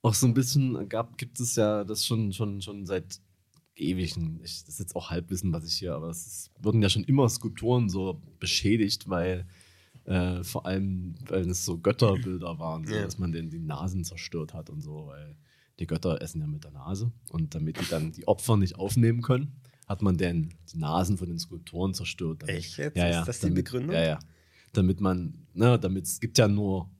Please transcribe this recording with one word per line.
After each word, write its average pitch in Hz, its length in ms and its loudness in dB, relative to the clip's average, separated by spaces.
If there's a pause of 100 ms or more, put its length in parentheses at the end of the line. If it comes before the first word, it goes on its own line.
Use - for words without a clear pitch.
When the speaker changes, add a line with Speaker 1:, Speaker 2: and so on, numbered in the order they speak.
Speaker 1:
auch 113 120 6
so 131 120 6
ein 117 80 6
bisschen, 127 540 2
gab, 110 300 -4
gibt - 200 -10
es 120 160 -2
ja 107 300 2
das 104 220 -4
schon, 110 260 0
schon, 101 280 -2
schon 101 260 -10
seit 95 340 -4 (560)
Ewigen. 82 640 -2
Ich, - 220 -12
das - 100 -16
ist - 60 -10
jetzt 92 160 -8
auch 87 140 -8
Halbwissen, 87 420 -2
was 80 120 -4
ich 82 100 -2
hier, 87 200 -4
aber 78 140 -6
es 85 180 -10
ist, - 240 -14 (100)
wurden 107 220 4
ja 98 60 6
schon 98 160 4
immer 135 240 6
Skulpturen 117 600 2
so 92 320 -2 (200)
beschädigt, 104 680 2
weil, 90 380 0 (580)
äh, 90 380 0
vor - 240 -6
allem, 92 480 -2 (140)
weil 90 200 0
es 90 160 -2
so 85 140 -4
Götterbilder 95 800 2
waren, 160 300 -6
so, 107 60 -4
Speaker 2:
Ja. 104 100 -2
Speaker 1:
dass 95 160 -8
man 87 100 0
denen 82 200 -6
die 82 100 -10
Nasen 82 420 -4
zerstört 85 500 -8
hat 80 160 -12
und 76 120 -12
so, 76 260 -12
weil 73 300 -16 (420)
die 85 80 -4
Götter 82 360 0
essen - 180 -6
ja 151 80 -4
mit 76 160 -6
der - 80 -14
Nase. 95 400 -4 (180)
Und - 240 -2
damit 80 260 -4
die 87 80 -2
dann 80 220 -2
die - 160 -10
Opfer 110 300 4
nicht 95 180 4
aufnehmen 117 480 4
können, 131 380 0 (260)
hat 98 160 -4
man 92 160 4
denn 85 360 0 (180)
die - 60 -8
Nasen 87 400 2
von 87 100 -4
den 85 100 -6
Skulpturen 90 560 -4
zerstört. - 480 -6
Damit, 92 140 -4
Speaker 2:
Echt - 220 -8
jetzt? 76 180 -4
Speaker 1:
ja, - 120 4
Speaker 2:
Ist 170 60 2
Speaker 1:
ja, 170 100 0
Speaker 2:
das 123 140 -4
die - 80 -4
Speaker 1:
damit, 143 180 2
Speaker 2:
Begründung? 127 300 -4
Speaker 1:
ja, 165 100 2
ja. 78 140 0 (540)
Damit 92 280 4
man, 90 540 -2
ne, 117 240 6
damit, 95 280 -2
es - 120 -6
gibt - 180 -2
ja 110 120 8
nur 101 520 0